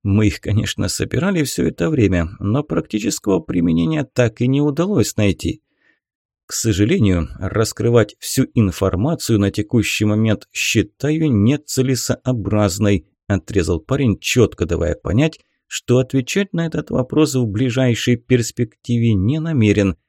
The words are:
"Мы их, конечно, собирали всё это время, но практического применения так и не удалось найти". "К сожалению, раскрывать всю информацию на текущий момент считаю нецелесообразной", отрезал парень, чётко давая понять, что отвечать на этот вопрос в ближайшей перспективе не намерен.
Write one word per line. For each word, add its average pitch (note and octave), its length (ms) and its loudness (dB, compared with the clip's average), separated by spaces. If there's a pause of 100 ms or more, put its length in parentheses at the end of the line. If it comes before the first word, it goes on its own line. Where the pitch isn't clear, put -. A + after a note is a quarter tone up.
"Мы G#2 240 2
их, - 140 -2
конечно, G2+ 480 -2
собирали E3+ 540 -2
всё - 220 -4
это E3 240 -2
время, F2+ 400 0 (100)
но A2+ 240 -2
практического - 760 -2
применения E3 640 0
так A#2 360 -2
и B2 60 2
не C3+ 140 0
удалось D3 540 0
найти". - 460 -2 (840)
"К - 60 -16
сожалению, G#2 800 2 (100)
раскрывать A2+ 800 0
всю - 340 -2
информацию G#2+ 880 0
на G2 100 4
текущий G#2+ 540 -2
момент G#2+ 480 0
считаю D3 800 -2
нецелесообразной", G#2+ 1800 0 (200)
отрезал F#2 520 -2
парень, B2+ 400 0
чётко - 460 0
давая D#2+ 300 -2
понять, D3 440 -2 (280)
что - 320 0
отвечать C3+ 520 -2
на E3 140 -2
этот D3+ 260 -6
вопрос C#3+ 440 0
в B2+ 120 0
ближайшей A#2+ 720 0
перспективе A#2 960 0
не G#2+ 260 2
намерен. G#2 560 2 (140)